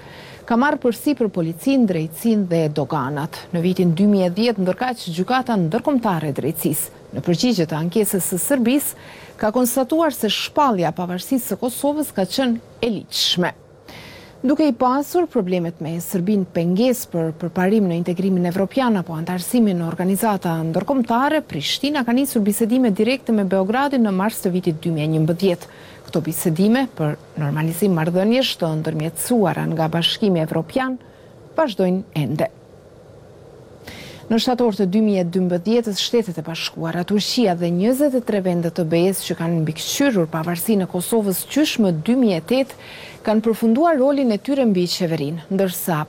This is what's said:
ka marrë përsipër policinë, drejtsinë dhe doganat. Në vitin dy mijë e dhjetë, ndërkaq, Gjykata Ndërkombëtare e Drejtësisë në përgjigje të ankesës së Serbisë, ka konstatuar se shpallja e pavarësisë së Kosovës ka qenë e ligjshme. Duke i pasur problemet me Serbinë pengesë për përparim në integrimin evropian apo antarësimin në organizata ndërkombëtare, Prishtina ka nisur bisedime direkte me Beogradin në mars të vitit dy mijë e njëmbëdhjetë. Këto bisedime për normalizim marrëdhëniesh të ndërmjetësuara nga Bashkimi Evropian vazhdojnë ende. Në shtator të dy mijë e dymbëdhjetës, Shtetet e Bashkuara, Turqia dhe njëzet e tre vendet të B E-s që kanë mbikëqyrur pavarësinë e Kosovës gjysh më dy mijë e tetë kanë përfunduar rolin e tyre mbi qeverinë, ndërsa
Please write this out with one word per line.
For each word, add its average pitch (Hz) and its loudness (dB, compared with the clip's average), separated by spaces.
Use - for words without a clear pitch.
ka 226 2
marrë 294 2
përsipër 247 0
policinë, 190 0
drejtsinë 175 0
dhe 165 2
doganat. 147 -4
Në 170 -2
vitin 180 2
dy 208 4
mijë 185 4
e 175 -4
dhjetë, 220 0
ndërkaq, 208 -2
Gjykata 226 0
Ndërkombëtare 208 0
e 135 -4
Drejtësisë - -4
në 135 -6
përgjigje 175 2
të 156 -2
ankesës 190 0
së 180 -2
Serbisë, 269 0
ka 214 0
konstatuar 262 2
se 214 -2
shpallja 190 0
e - -8
pavarësisë 180 -4
së 185 -6
Kosovës 285 -2
ka 190 2
qenë 240 -2
e 240 0
ligjshme. - -2
Duke 294 4
i 254 2
pasur 277 2
problemet 180 -2
me 160 -6
Serbinë 190 0
pengesë 185 0
për 165 -2
përparim 190 2
në 170 -2
integrimin 180 0
evropian 196 0
apo 165 -6
antarësimin 180 0
në 170 -2
organizata 185 0
ndërkombëtare, 247 0
Prishtina 269 -4
ka 233 0
nisur 247 2
bisedime 226 2
direkte 214 0
me 208 2
Beogradin 233 2
në 208 2
mars 208 -2
të 185 0
vitit 175 -2
dy 170 0
mijë 151 0
e 160 0
njëmbëdhjetë. 170 0
Këto 160 -2
bisedime 196 2
për 151 -2
normalizim 160 0
marrëdhëniesh 190 2
të 160 0
ndërmjetësuara 160 0
nga 160 0
Bashkimi 170 0
Evropian 247 -2
vazhdojnë 190 0
ende. 147 -2
Në 226 2
shtator 240 2
të 202 2
dy 208 2
mijë 202 2
e 175 0
dymbëdhjetës, 185 0
Shtetet 220 -2
e 151 -8
Bashkuara, 165 -6
Turqia 202 2
dhe 175 0
njëzet 254 2
e 247 2
tre 208 0
vendet 175 0
të 175 0
B 165 2
E-s 190 -2
që 175 -2
kanë 170 0
mbikëqyrur 165 0
pavarësinë 175 0
e - -12
Kosovës 190 0
gjysh 302 2
më 185 4
dy 233 2
mijë 202 4
e 160 -10
tetë 262 0
kanë 220 2
përfunduar 233 4
rolin 269 4
e 202 0
tyre 269 0
mbi 180 2
qeverinë, 160 -4
ndërsa 185 0